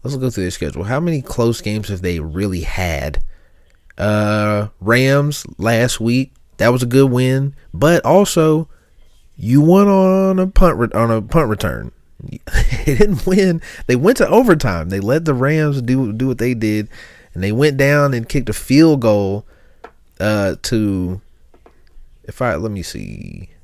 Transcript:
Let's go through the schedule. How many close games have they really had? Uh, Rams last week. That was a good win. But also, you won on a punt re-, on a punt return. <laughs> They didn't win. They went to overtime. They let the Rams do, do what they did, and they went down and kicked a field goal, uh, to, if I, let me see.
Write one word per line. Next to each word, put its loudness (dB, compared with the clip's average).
Let's -6
go -2
through -4
the -4
schedule. -8
How -2
many -2
close -2
games -6
have -6
they -2
really -4
had? -4
Uh, 0
Rams 2
last 0
week. -2
That 2
was 2
a -4
good 4
win. 0
But 2
also, 2
you 2
won 6
on 2
a 0
punt 4
re-, 0
on 0
a 0
punt 0
return. -4
<laughs> -16
They 2
didn't 2
win. 2
They 2
went 2
to 2
overtime. 2
They -4
let -2
the 0
Rams 0
do, -2
do -4
what -4
they -2
did, -2
and -6
they -2
went 0
down 2
and -6
kicked -4
a -4
field 4
goal, 0
uh, -2
to, -4
if -12
I, -2
let -6
me -8
see. -14